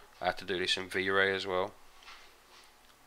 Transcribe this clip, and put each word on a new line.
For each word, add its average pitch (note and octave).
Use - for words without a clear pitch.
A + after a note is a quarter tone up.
I -
have F2+
to F#2
do F#2
this F#2
in F#2+
V-Ray G2
as F#2+
well. F#2+